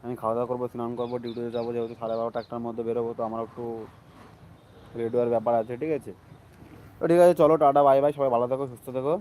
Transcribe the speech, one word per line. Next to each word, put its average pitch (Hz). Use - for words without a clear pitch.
আমি 123
খাওয়া 113
দাওয়া 120
করবো, 123
স্নান 120
করবো, 120
ডিউটিতে 120
যাবো, 117
যেহেতু 117
সাড়ে 113
বারোটা, 113
একটার 120
মধ্যে 117
বেরোবো, 117
তো 120
আমার 113
একটু 113
রেডি 117
হওয়ার 120
ব্যাপার 113
আছে, 113
ঠিক 156
আছে? 104
তো -
ঠিক 170
আছে, 180
চলো, 160
টাটা, 143
বাই 135
বাই, 147
সবাই 139
ভালো 120
থেকো, 135
সুস্থ 120
থেকো 139